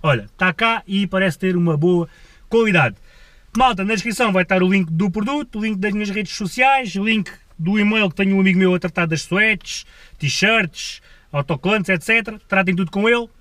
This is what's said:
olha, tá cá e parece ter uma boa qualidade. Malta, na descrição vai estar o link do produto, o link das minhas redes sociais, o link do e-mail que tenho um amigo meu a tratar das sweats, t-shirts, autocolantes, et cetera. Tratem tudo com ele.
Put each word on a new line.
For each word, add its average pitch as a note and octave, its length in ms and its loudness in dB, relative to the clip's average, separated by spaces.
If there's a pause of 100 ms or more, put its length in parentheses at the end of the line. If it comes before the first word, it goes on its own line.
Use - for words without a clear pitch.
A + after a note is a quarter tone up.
olha, C3+ 360 0
tá F#3 160 0
cá A3+ 340 -2
e G3 200 -2
parece F#3+ 300 0
ter F#3 200 -2
uma E3+ 180 2
boa E3+ 320 2 (400)
qualidade. F3+ 480 2 (640)
Malta, A#3 260 2
na G#3+ 120 -2
descrição A3 360 -2
vai F#3 120 2
estar F#3 180 2
o F#3 100 4
link F#3 200 2
do F3+ 180 0
produto, A3 480 -4
o G#3 60 -4
link G#3+ 160 -4
das G3 140 -2
minhas G#3 180 -4
redes G#3 220 -6
sociais, B3+ 640 0
o G3 80 -2
link G#3+ 280 -2 (260)
do F#3 200 -2
e-mail G#3 320 2
que D3+ 60 -10
tenho G3 220 0
um - 20 2
amigo F#3+ 180 4
meu F#3 160 4
a F3+ 60 0
tratar F3 260 -2
das D#3+ 180 -4
sweats, G#3 600 -2 (320)
t-shirts, F#3+ 840 -2 (300)
autocolantes, F3 580 -2
et F3+ 120 0
cetera. A3+ 460 -2
Tratem F#3+ 280 0
tudo F3+ 140 -2
com G3+ 200 0
ele. A#3+ 180 0 (140)